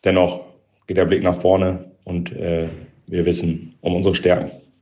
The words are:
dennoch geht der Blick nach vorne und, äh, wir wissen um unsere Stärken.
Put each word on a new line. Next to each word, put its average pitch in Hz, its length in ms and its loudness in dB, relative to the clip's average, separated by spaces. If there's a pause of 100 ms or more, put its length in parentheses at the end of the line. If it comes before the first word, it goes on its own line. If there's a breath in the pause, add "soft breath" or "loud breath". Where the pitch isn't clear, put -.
dennoch 92 420 2 (420)
geht 92 100 -2
der 92 80 4
Blick 90 180 0
nach 87 160 2
vorne 92 520 0 (120)
und, 87 280 -6
äh, 82 380 -4 (380)
wir 87 180 -2
wissen 85 560 -2
um 90 140 -2
unsere 92 200 2
Stärken. - 360 0 (300)